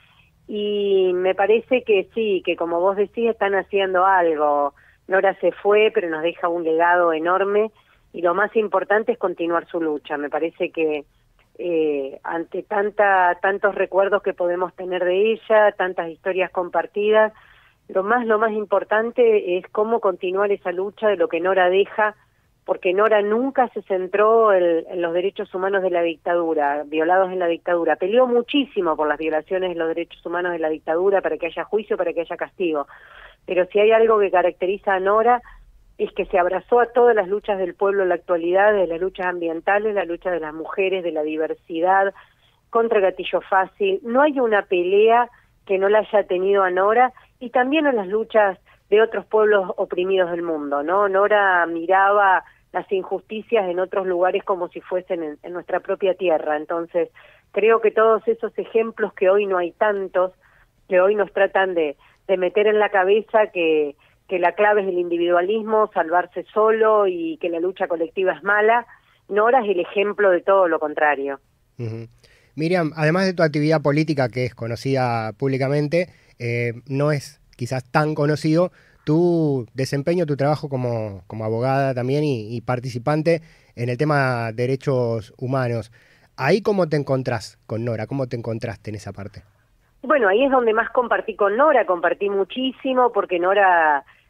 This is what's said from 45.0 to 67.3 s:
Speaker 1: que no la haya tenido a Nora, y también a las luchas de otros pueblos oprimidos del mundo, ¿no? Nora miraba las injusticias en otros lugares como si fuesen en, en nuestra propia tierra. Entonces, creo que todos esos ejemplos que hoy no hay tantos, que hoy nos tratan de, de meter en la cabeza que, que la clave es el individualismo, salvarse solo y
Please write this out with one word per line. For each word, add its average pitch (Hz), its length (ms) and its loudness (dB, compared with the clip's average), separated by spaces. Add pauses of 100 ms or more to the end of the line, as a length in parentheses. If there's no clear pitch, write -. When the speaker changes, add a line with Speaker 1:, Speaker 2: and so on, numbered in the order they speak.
Speaker 1:
que 196 100 -2
no 190 120 0
la 214 100 4
haya 202 240 0
tenido 190 400 0
a 185 80 2
Nora, 220 420 2 (280)
y 247 100 -12
también 277 380 2
a 269 40 2
las 208 140 -2
luchas 214 540 0 (300)
de 214 120 6
otros 208 240 -2
pueblos 208 500 2
oprimidos 185 540 -2
del 170 120 -4
mundo, 147 420 -4
¿no? 196 240 0
Nora 196 580 2
miraba 190 800 2 (280)
las 175 200 -8
injusticias 196 760 -4
en 175 120 -2
otros 190 260 -4
lugares 185 380 0
como 180 240 -4
si 180 120 -14
fuesen 180 440 -6
en, 147 180 -10
en 170 100 -14
nuestra 175 280 -6
propia 190 340 -2
tierra. 151 420 0
Entonces, 170 520 -4 (420)
creo 220 300 2
que 214 100 2
todos 220 380 2
esos 226 280 -2
ejemplos 220 580 -2
que 185 160 2
hoy 202 160 4
no 190 120 -2
hay 175 140 -4
tantos, 190 600 -2 (560)
que 185 120 2
hoy 202 160 4
nos 190 160 -2
tratan 190 420 0
de, 156 220 -2 (320)
de 185 80 2
meter 185 320 2
en 214 100 2
la 202 100 2
cabeza 208 640 2
que, 156 420 0 (340)
que 185 100 -4
la 175 140 0
clave 208 300 2
es 190 60 -4
el 175 100 -2
individualismo, 180 960 0
salvarse 175 580 -2
solo 220 540 4
y 165 340 -4